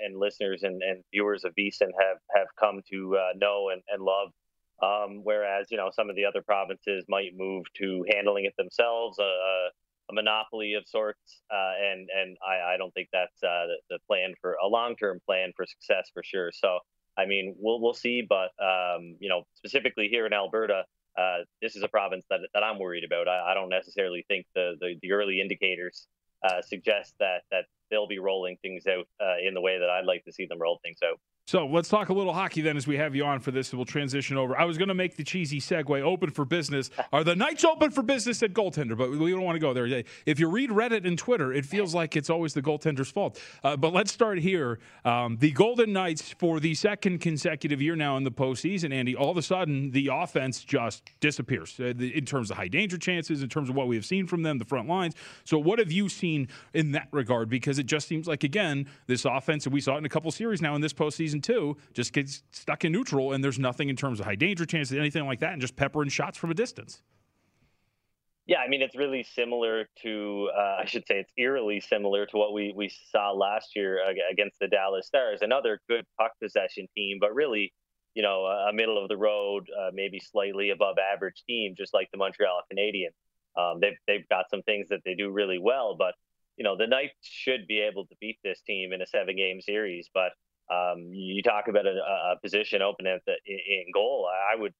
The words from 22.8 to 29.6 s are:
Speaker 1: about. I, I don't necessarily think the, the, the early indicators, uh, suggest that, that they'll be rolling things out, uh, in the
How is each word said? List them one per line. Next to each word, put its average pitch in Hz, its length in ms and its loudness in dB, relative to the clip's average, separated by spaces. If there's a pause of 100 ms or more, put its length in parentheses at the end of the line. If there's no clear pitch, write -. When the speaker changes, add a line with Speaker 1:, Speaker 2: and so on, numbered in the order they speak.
Speaker 1:
about. 87 240 0
I, 90 220 0
I 95 40 2
don't 95 140 -2
necessarily 92 600 -2
think 90 260 -2
the, 87 260 0
the, 90 220 -4
the 92 100 -4
early 101 260 2
indicators, 92 680 -4 (360)
uh, 90 200 2
suggest 104 580 -2
that, 92 300 0
that 92 160 -2 (240)
they'll 104 180 0
be 101 100 -6
rolling 92 440 -2
things 92 240 -8
out, 92 200 0 (140)
uh, 95 140 2 (120)
in 95 60 0
the 92 80 -2